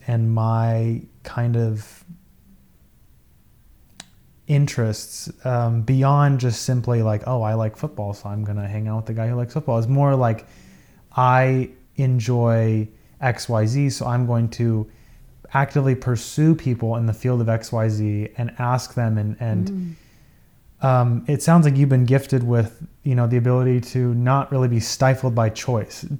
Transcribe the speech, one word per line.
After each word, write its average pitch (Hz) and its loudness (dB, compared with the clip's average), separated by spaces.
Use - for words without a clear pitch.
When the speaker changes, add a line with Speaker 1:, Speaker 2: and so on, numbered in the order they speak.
Speaker 1:
and 113 2
my 113 0
kind 120 -4
of 110 -4
interests, 139 -2
um, 117 0
beyond 135 4
just 120 -2
simply 123 0
like, 107 0
"Oh, 123 -2
I 110 0
like 110 -2
football, 104 -8
so - -12
I'm 104 -6
gonna 104 -6
hang 107 -6
out 110 -4
with 110 -6
the 117 -8
guy 113 -4
who 120 -2
likes 120 -4
football." 135 -2
It's 113 0
more 139 4
like, 117 0
"I 127 2
enjoy 117 2
X 123 -2
Y 110 2
Z, 135 0
so 123 -8
I'm 123 0
going 117 0
to 113 0
actively 139 0
pursue 147 0
people 117 -4
in 117 -2
the 113 0
field 123 -2
of 113 0
X 110 -2
Y 110 -2
Z 107 -2
and 120 -4
ask 123 -4
them." 113 0
And, 107 -4
and, 147 -2
Speaker 2:
Mm. - -12
Speaker 1:
um, 123 2
it 143 -2
sounds 165 6
like 139 4
you've 143 4
been 127 4
gifted 131 2
with, 120 0
you 135 0
know, 120 2
the 123 2
ability 123 2
to 123 -2
not 131 0
really 127 2
be 120 2
stifled 127 0
by 113 2
choice. - -4